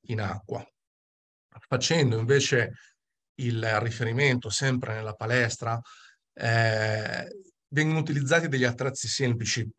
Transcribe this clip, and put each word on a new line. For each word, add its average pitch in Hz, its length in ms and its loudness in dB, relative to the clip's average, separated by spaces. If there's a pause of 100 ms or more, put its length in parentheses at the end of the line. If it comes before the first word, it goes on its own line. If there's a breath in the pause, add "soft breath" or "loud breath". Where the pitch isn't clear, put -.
in 110 200 -4
acqua. 104 420 -6 (1040)
Facendo 127 520 2
invece 131 540 2 (640 loud breath)
il 113 400 0
riferimento 120 680 0
sempre 127 440 -2
nella 110 200 -6
palestra, 117 640 -2 (540 loud breath)
eh, 110 920 0 (420)
vengono 156 300 2
utilizzati 156 480 2
degli 135 160 0
attrezzi 123 440 -2
semplici, 117 600 -2 (120)